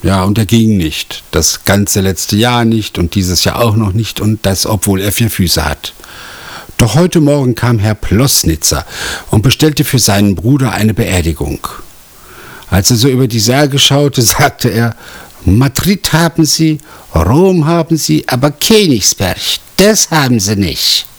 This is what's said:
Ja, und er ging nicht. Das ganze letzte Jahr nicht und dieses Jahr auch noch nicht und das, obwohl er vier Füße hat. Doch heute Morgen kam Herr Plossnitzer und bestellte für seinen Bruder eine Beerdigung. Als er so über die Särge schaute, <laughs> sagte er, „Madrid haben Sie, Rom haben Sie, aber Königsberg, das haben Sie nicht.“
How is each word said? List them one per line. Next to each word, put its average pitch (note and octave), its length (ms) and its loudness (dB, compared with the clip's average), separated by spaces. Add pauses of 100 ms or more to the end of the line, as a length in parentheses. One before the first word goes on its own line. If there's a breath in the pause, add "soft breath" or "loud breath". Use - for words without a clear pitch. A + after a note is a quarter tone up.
Ja, F#2 220 0
und G2+ 120 0
er A2 80 0
ging A2 320 2
nicht. - 540 -6
Das - 340 -2
ganze G2+ 380 0
letzte F#2+ 340 -2
Jahr A#2+ 300 2
nicht A2+ 320 -2
und F2 160 -2
dieses F2+ 300 0
Jahr - 160 -2
auch A2 160 2
noch G#2+ 160 0
nicht G#2+ 280 -4
und G#2+ 240 -2
das, G2 220 0
obwohl G2 340 0
er G2+ 100 -2
vier A2+ 200 0
Füße E2 340 -2
hat. - 300 -8 (840 loud breath)
Doch A2+ 180 0
heute E3+ 260 2
Morgen C#3+ 340 2
kam A#2+ 240 0
Herr G#2 160 0
Plossnitzer F#2 880 0 (460 loud breath)
und G#2+ 120 2
bestellte C#3+ 420 2
für C3 140 0
seinen G2+ 380 2
Bruder B2+ 340 0
eine G#2+ 220 0
Beerdigung. E2 760 -2 (1000 loud breath)
Als G2 220 0
er B2 60 4
so A#2+ 120 2
über B2+ 180 2
die A#2 140 -2
Särge C3+ 380 2
schaute, C#3 440 2
<laughs> - 0 -
sagte - 460 0
er, A2+ 260 0 (520 loud breath)
„Madrid C3+ 640 0
haben E3 320 2
Sie, D#3 340 0 (360 loud breath)
Rom D3 520 4
haben E3 300 0
Sie, D3+ 320 -2
aber B2+ 220 0
Königsberg, D3 880 0 (400)
das G#3 320 2
haben C3 280 2
Sie G2+ 180 -2
nicht.“ - 500 -2 (120)